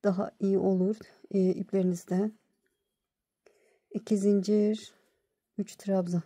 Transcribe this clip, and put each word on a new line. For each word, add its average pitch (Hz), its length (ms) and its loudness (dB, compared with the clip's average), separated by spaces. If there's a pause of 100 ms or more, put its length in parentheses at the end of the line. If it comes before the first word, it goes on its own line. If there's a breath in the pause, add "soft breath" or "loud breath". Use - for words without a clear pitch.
daha 196 260 0 (100)
iyi 196 180 2
olur, 190 380 0 (340 loud breath)
e, 185 200 2
iplerinizde. 185 800 -2 (1600 soft breath)
İki 214 260 -2
zincir, 208 800 0 (640)
üç - 180 -10
trabzan. 180 500 -2